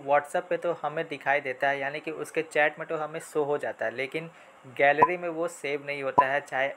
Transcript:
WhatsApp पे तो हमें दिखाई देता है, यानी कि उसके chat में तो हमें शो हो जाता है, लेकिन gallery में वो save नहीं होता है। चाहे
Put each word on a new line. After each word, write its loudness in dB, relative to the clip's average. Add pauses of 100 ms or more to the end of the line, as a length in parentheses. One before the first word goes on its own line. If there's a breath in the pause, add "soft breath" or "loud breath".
WhatsApp 2
पे 2
तो 0 (100)
हमें -4
दिखाई 0
देता -2
है, 0
यानी -4
कि -8
उसके -4
chat 2
में -8
तो -2
हमें -6
शो 0
हो 2
जाता -4
है, -2
लेकिन -6 (480 loud breath)
gallery 6
में -6
वो -4
save -6
नहीं -6
होता 2
है। 0
चाहे -2